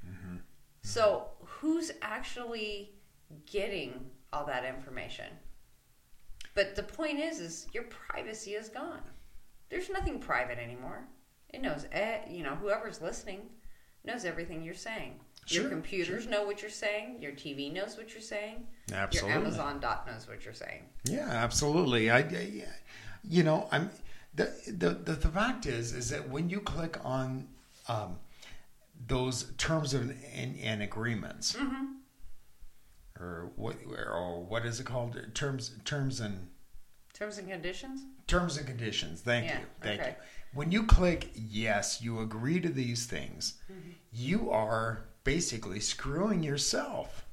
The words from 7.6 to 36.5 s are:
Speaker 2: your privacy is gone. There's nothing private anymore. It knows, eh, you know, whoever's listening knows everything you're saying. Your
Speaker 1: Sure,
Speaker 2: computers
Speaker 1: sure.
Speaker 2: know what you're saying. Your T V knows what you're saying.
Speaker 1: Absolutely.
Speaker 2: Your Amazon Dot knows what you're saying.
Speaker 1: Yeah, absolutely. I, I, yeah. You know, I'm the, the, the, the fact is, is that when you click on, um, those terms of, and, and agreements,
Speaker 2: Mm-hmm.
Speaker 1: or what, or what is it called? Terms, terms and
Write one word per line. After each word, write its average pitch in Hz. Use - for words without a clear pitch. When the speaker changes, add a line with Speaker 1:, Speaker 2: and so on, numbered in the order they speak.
Speaker 2:
your 233
privacy -
is 220
gone. 311
There's 370
nothing 320
private 123
anymore. 123
It -
knows, 156
eh, 214
you 170
know, 139
whoever's 202
listening 196
knows 226
everything 165
you're 165
saying. 165
Your 175
Speaker 1:
Sure, 269
Speaker 2:
computers 185
Speaker 1:
sure. 220
Speaker 2:
know 208
what 202
you're 214
saying. 220
Your 143
T 139
V 143
knows 202
what 226
you're 220
saying. 220
Speaker 1:
Absolutely. 98
Speaker 2:
Your 156
Amazon 143
Dot 120
knows 113
what 107
you're 110
saying. -
Speaker 1:
Yeah, 247
absolutely. 123
I, 120
I, 160
yeah. -
You 170
know, 156
I'm 151
the, -
the, 175
the, 160
the 170
fact 220
is, 117
is 123
that 147
when 156
you 196
click 165
on, 131
um, 104
those 127
terms 156
of, 135
and, 131
and 110
agreements, 110
Speaker 2:
Mm-hmm. 269
Speaker 1:
or 87
what, 113
or 87
what 110
is 117
it 131
called? 120
Terms, 135
terms 135
and 98